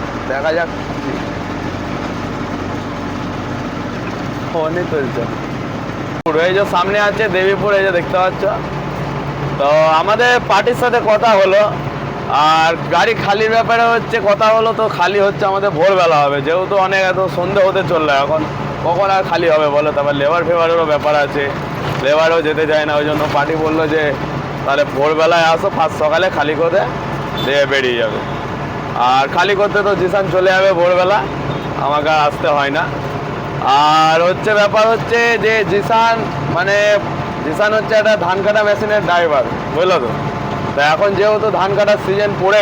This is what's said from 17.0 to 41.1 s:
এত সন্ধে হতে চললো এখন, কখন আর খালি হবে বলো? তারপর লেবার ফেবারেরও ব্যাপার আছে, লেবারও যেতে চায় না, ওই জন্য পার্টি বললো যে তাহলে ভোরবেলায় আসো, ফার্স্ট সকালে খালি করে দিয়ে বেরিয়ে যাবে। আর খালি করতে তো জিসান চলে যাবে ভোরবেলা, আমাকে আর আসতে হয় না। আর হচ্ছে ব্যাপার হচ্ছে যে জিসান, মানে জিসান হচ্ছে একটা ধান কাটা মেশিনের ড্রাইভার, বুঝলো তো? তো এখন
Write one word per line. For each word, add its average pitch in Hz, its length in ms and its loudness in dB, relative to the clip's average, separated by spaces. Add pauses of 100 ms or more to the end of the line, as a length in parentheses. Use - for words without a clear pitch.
এত 185 100 0 (160)
সন্ধে 185 300 0
হতে 190 160 2 (100)
চললো 156 200 2 (100)
এখন, 156 180 0 (460)
কখন 175 300 0
আর 190 140 2
খালি 170 240 0
হবে 151 220 4
বলো? 151 200 2
তারপর 143 240 0
লেবার 160 280 2
ফেবারেরও 165 440 2
ব্যাপার 151 220 2 (100)
আছে, 139 200 -2 (600)
লেবারও 160 340 4 (100)
যেতে 151 220 0
চায় 156 180 2
না, 151 120 0
ওই 147 80 0
জন্য 151 140 0 (120)
পার্টি 147 200 0 (100)
বললো 156 200 0 (100)
যে 156 80 2 (640)
তাহলে 143 200 2 (120)
ভোরবেলায় 160 560 2
আসো, 165 240 0
ফার্স্ট 156 260 0
সকালে 160 240 2 (100)
খালি 151 240 0
করে 170 200 2 (640)
দিয়ে 143 180 2 (100)
বেরিয়ে 127 300 0
যাবে। 107 160 -2 (920)
আর 135 140 4 (120)
খালি 190 240 2
করতে 202 260 0
তো 202 140 2
জিসান 190 240 0 (100)
চলে 185 200 4
যাবে 190 160 4 (100)
ভোরবেলা, 180 380 4 (680)
আমাকে 147 300 0
আর 151 120 2
আসতে 143 280 -2
হয় 139 220 0
না। 175 60 0 (920)
আর 160 400 4 (100)
হচ্ছে 185 220 0 (100)
ব্যাপার 208 320 4
হচ্ছে 226 260 0 (260)
যে 220 100 2 (180)
জিসান, 226 420 2 (420)
মানে 196 200 0 (680)
জিসান 180 340 0
হচ্ছে 214 220 -2
একটা 214 140 4 (120)
ধান 185 180 0
কাটা 214 240 2
মেশিনের 208 400 0
ড্রাইভার, 165 360 2 (300)
বুঝলো 180 300 2
তো? 113 60 -2 (640)
তো 139 60 -2 (120)
এখন 180 160 2 (100)